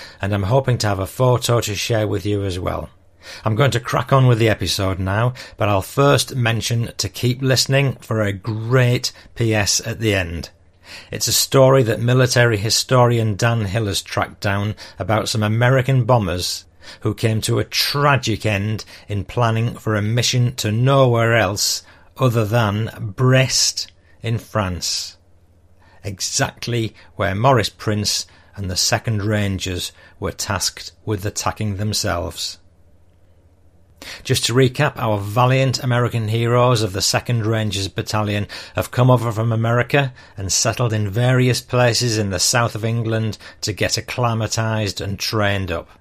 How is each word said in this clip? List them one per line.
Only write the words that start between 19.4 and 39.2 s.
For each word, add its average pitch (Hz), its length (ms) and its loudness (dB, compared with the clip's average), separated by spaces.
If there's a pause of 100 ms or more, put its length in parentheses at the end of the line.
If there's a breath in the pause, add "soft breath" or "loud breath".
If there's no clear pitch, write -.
for 110 200 -2
a 101 60 0
mission 120 540 0
to 107 180 -2
nowhere 117 640 4
else 101 460 0 (340 loud breath)
other 117 260 2
than 107 720 -2
Brest - 720 2 (320 soft breath)
in 113 180 -2
France. - 760 -4 (880 soft breath)
Exactly 113 920 -4 (200 loud breath)
where 95 200 0
Morris 117 340 4
Prince - 560 -4 (300 soft breath)
and 92 160 -8
the 87 40 -6
Second 110 460 0
Rangers 98 720 -2 (280 loud breath)
were 90 120 -4
tasked - 640 -6 (120)
with 104 220 -4
attacking 101 480 -4
themselves. 92 840 -4 (1700 loud breath)
Just - 220 -2
to 117 100 -2
recap, 135 420 2
our 110 220 -2
valiant 123 640 0
American 120 440 0
heroes 117 540 2
of 104 120 -2
the 95 100 -2
Second 117 420 -2
Rangers 104 420 -2
Battalion 104 600 -4 (260 loud breath)
have - 160 -4
come 127 220 4
over 117 200 2